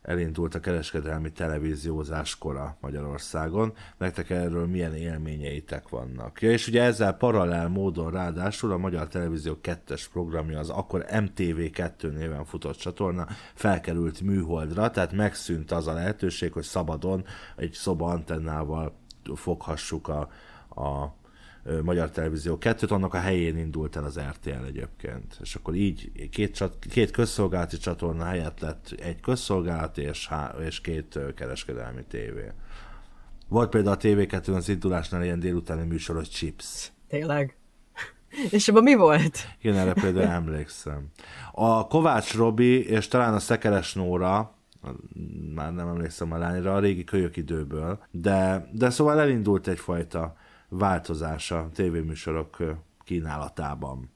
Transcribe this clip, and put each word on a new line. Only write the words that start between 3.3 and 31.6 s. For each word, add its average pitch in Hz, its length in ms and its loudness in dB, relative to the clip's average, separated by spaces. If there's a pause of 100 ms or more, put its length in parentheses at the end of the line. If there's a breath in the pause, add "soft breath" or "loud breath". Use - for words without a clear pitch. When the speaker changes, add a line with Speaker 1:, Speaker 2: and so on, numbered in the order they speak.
Speaker 1:
Nektek 90 320 -4
erről 87 380 0
milyen 85 280 -2
élményeitek 78 920 -6
vannak? 64 520 -8
Ja, 110 100 6
és 120 160 2
ugye 117 160 4
ezzel 110 300 4
paralel 87 540 4
módon 87 440 0
ráadásul 90 600 -2
a 92 60 0
Magyar 87 300 -2
Televízió 82 540 -4
kettes 82 460 -6
programja, 80 520 -4
az 78 100 -6
akkor - 360 -4 (160)
M 104 120 2
T - 60 -8
V 82 320 0
kettő 82 400 -4
néven 76 340 -6
futott 71 320 -8
csatorna 90 500 -2 (260 loud breath)
felkerült 85 680 0
műholdra, 90 680 0
tehát 90 200 0
megszűnt 90 600 -2
az 85 160 0
a 80 60 0
lehetőség, 87 600 -2
hogy 80 100 -4
szabadon 90 640 -2 (300 loud breath)
egy 85 160 -4
szoba 85 380 -2
antennával 80 880 -2 (380)
foghassuk 82 720 -4
a, 73 220 -4 (520 soft breath)
a, 71 340 -4 (480 soft breath)
ö, 80 180 -2
Magyar 85 280 2
Televízió 80 480 -2
kettőt, 110 340 0
annak 95 220 2
a 92 60 0
helyén 87 380 2
indult 78 380 -4
el 76 80 -4
az 71 160 -6
R 71 220 -6
T - 40 -18
L 67 200 -6
egyébként. 62 760 -10
És - 140 -10
akkor - 200 -4
így 92 540 -2
két 104 260 -2
csat-, - 340 -4
két 110 220 4
közszolgálati 90 680 0
csatorna 82 460 -2
helyett 85 360 -4
lett - 340 -6 (100)
egy 85 160 -6
közszolgálati 87 840 -2
és 73 260 -4
há-, 76 280 -4 (100)
és 80 160 -6
két, 80 340 -6
ö, 69 180 -4
kereskedelmi 62 760 -8